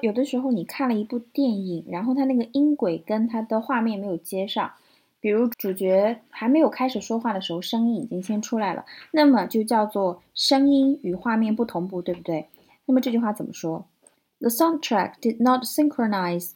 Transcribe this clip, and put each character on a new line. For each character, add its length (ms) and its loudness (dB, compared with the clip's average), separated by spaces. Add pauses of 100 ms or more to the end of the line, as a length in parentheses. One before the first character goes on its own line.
有 100 0
的 140 0
时 120 -4
候 140 -2
你 140 0
看 240 -4
了 60 2
一 100 -2
部 140 -6
电 460 -2
影， 220 -6
然 160 -6
后 100 0
它 120 2
那 100 2
个 160 0
音 240 2
轨 220 0
跟 300 0
它 140 -4
的 200 -2
画 200 -2
面 160 0
没 80 -8
有 120 -4
接 300 -6
上， 260 -4 (460)
比 100 -2
如 180 2
主 260 -4
角 560 2
还 180 -6
没 120 4
有 100 6
开 180 -2
始 140 -4
说 180 -4
话 140 -4
的 80 -4
时 120 -8
候， 80 -6
声 280 0
音 120 -2
已 40 -6
经 180 -6
先 180 -4
出 160 -4
来 160 -2
了， 120 -8 (260)
那 140 4
么 200 6
就 180 0
叫 220 2
做 380 -2 (100)
声 360 4
音 340 4
与 100 -2
画 240 -2
面 180 2
不 100 0
同 220 -4
步， 140 -6
对 140 -4
不 60 -14
对？ 260 -4 (380)
那 80 2
么 80 4
这 100 -2
句 80 2
话 140 0
怎 120 -8
么 80 -12
说？ 320 -8 (540)
The 100 0
soundtrack 720 0
did 240 0
not 200 4
synchronize 920 0